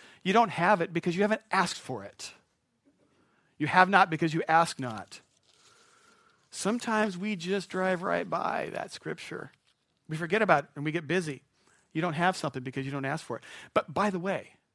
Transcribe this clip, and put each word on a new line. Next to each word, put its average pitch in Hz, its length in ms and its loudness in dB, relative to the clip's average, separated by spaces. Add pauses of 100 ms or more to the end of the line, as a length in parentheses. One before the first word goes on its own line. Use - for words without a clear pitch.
(220)
"You 190 120 2
don't 226 160 6
have 175 320 4
it 165 100 -4
because 170 240 -2
you 196 60 2
haven't 214 280 2
asked 185 300 0
for 110 240 -10
it. - 300 -16 (1200)
You 147 120 -2
have 185 200 6
not 190 220 6
because 160 240 0
you 160 120 0
ask 160 320 4
not." 113 440 -10 (1300)
Sometimes 214 640 0
we 202 200 -4
just 180 340 -4
drive 185 320 0
right 175 260 -2
by - 440 -2
that - 200 -8
scripture. - 600 -10 (560)
We 156 80 -8
forget 175 260 0
about 160 220 6
it - 100 -20
and 143 100 -8
we 156 60 -2
get 156 160 -4
busy. 156 360 -2 (500)
You 156 100 -2
don't 170 120 -2
have 180 220 2
something 135 280 -6
because 135 200 -6
you 135 60 -6
don't 139 140 -6
ask 147 200 -4
for 113 120 -8
it. - 80 -16 (280)
But - 220 0
by 202 160 2
the 185 80 -4
way, 170 360 -6 (200)